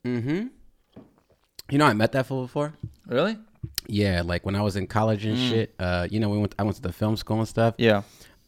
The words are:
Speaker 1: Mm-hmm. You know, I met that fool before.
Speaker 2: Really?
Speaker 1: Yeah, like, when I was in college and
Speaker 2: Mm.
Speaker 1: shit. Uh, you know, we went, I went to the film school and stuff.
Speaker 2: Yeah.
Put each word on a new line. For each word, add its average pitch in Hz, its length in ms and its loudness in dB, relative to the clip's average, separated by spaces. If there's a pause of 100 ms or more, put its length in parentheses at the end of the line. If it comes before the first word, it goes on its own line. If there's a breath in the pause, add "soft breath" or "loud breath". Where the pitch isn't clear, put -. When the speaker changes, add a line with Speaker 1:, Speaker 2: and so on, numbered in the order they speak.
Speaker 1:
Mm-hmm. 127 420 -2 (1200)
You 143 80 0
know, 151 80 6
I 127 80 6
met 107 200 2
that 135 120 0
fool 131 180 -6
before. 147 300 -6 (340)
Speaker 2:
Really? 180 300 0 (500)
Speaker 1:
Yeah, 101 360 0
like, 87 220 -4
when 98 100 -2
I 101 60 0
was 104 140 0
in 95 120 -4
college 110 380 0
and 110 120 0
Speaker 2:
Mm. 127 120 0
Speaker 1:
shit. 113 300 -2
Uh, 90 300 -2
you 107 100 -2
know, 110 100 0
we 104 80 0
went, 104 220 -2
I 98 40 0
went 104 140 -2
to - 40 -18
the 90 100 -6
film 107 260 0
school 107 220 -2
and 110 80 0
stuff. 113 300 2
Speaker 2:
Yeah. 104 260 6 (440 soft breath)